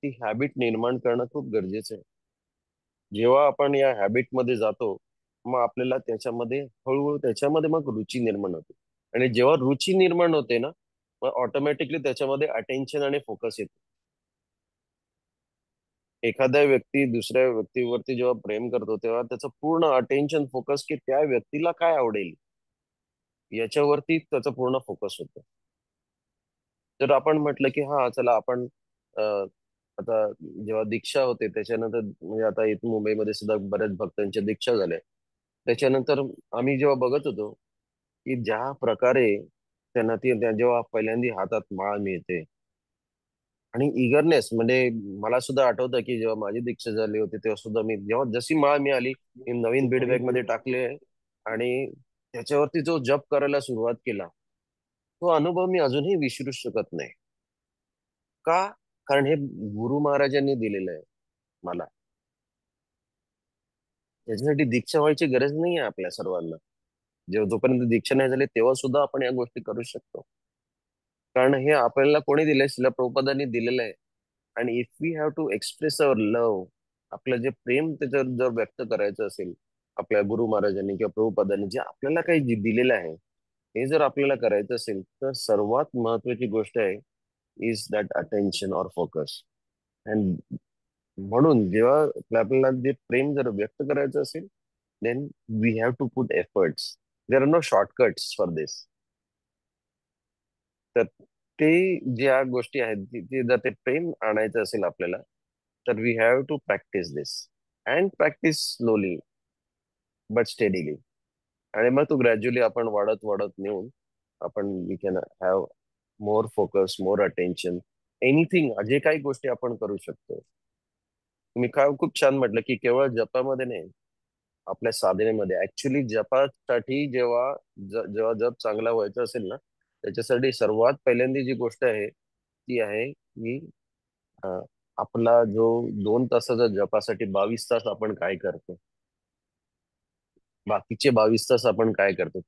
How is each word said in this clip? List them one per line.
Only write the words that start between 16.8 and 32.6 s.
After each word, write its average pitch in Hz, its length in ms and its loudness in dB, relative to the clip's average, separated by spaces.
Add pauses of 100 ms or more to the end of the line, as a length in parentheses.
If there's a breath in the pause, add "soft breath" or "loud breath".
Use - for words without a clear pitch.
दुसऱ्या 123 440 2
व्यक्तीवरती 120 640 -2
जेव्हा 123 180 0
प्रेम 110 360 -4
करतो, 107 280 -4
तेव्हा 117 240 -2
त्याचं 120 260 -10 (140)
पूर्ण 165 240 2
attention 143 600 2
focus 131 380 -4
की 156 120 -6
त्या 135 240 -2
व्यक्तीला 151 520 0
काय 165 240 0
आवडेल 107 380 -2 (1160)
याच्यावरती 147 640 0
त्याचा 143 320 -4
पूर्ण 127 280 -2 (100)
focus 98 320 -8
होतो. 80 220 -16 (1600)
तर 135 120 2
आपण 156 260 4
म्हटलं 147 300 0
की 139 140 0
"हा 135 280 0
चला 120 220 2
आपण, 123 360 0 (500)
अ, 104 40 -2 (760)
आता 107 340 0 (100)
जेव्हा 107 420 -6
दीक्षा 113 400 -2
होते 117 240 -2
त्याच्यानंतर," 110 540 -4
म्हणजे 104 420 -6
आता 110 220 0